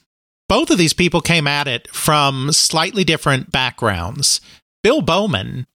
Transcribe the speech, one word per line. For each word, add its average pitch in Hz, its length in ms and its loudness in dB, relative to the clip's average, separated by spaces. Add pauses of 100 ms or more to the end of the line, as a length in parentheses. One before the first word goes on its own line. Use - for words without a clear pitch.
(480)
Both 262 220 2
of 294 80 4
these 165 160 4
people 175 260 0
came 156 280 0
at 143 200 -2
it 120 220 -6
from 143 600 0
slightly 185 520 0
different 147 480 0
backgrounds. 120 880 -2 (420)
Bill 254 200 4
Bowman 160 720 -2